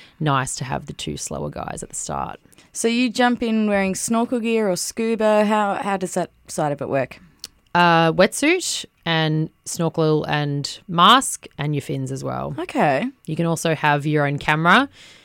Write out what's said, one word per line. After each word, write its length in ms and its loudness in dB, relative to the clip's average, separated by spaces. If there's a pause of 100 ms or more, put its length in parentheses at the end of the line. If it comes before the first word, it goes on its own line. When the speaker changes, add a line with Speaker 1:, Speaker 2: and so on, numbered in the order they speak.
(200)
Speaker 1:
nice 380 0
to 80 -8
have 220 -6
the 60 -12
two 240 -8
slower 320 -6
guys 320 -10
at 80 -14
the 60 -16
start. 440 -6 (340)
Speaker 2:
So 140 -2
you 220 2
jump 320 0
in 260 0
wearing 280 0
snorkel 440 -2
gear 300 0
or 60 2
scuba. 720 0
How, 300 0
how 220 -4
does 180 -6
that 140 -2 (180)
side 240 -2
of 100 -6
it 80 -6
work? 300 -2 (540)
Speaker 1:
Uh, 380 6
wetsuit 760 2 (200)
and 440 0 (160)
snorkel 600 0
and 600 -4
mask 600 4 (100)
and 180 -2
your 60 -2
fins 300 -6
as 120 -8
well. 360 -6
Speaker 2:
Okay. 460 0 (200)
Speaker 1:
You 100 -6
can 100 0
also 300 0
have 300 2
your 220 2
own 100 -2
camera, 520 4 (360)